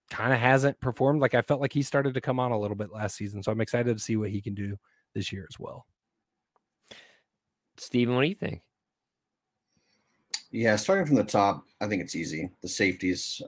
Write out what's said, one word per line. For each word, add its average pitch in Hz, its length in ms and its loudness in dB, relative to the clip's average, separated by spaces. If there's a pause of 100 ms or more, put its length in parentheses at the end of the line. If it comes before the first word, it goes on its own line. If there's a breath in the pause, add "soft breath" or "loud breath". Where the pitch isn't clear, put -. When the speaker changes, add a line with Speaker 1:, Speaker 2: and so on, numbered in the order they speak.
Speaker 1:
kinda 123 260 0
hasn't 131 460 6
performed. 135 400 2
Like, 131 140 4
I 117 80 4
felt 139 180 0
like 139 100 0
he 143 120 0
started 139 320 0
to 131 60 -4
come 127 200 -2
on 123 100 0
a 110 80 0
little 104 160 -2
bit 101 160 -8
last 107 240 -6
season, 101 260 -8
so 110 120 -2
I'm 113 80 0
excited 120 340 0
to 107 80 -8
see 110 140 -2
what 107 140 -2
he 101 100 -4
can 101 140 -8
do 101 220 -6 (360)
this - 180 -6
year 98 180 -10
as - 80 -20
well. - 280 -14 (1900 soft breath)
Speaker 2:
Steven, 120 380 0
what 131 80 2
do 151 40 2
you 196 80 -4
think? - 280 -8 (1900)
Speaker 3:
Yeah, 113 260 4
starting 190 280 2
from 143 120 4
the 104 60 4
top, 101 420 2 (160)
I 107 60 -2
think 104 140 -2
it's - 140 -8
easy. 82 340 -6 (120)
The 90 80 -10
safeties, 90 800 -2